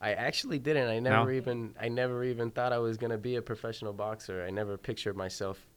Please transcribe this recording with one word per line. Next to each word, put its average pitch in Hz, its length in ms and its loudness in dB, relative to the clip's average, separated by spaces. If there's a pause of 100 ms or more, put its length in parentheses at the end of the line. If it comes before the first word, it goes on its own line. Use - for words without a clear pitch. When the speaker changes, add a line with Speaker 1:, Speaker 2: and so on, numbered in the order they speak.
Speaker 1:
I 104 140 2
actually 143 440 0
didn't. 131 300 4
I 113 120 2
Speaker 2:
No? 127 100 4
Speaker 1:
never 117 220 6
even, 120 480 -2
I 117 80 -2
never 123 360 0
even 117 260 0
thought 123 220 0
I 120 60 2
was 117 180 2
gonna 113 220 0
be 123 180 -2
a 117 60 -2
professional 113 500 -6
boxer. 101 540 -4
I 92 40 -4
never 101 280 -2
pictured 107 380 -4
myself 95 500 -4 (100)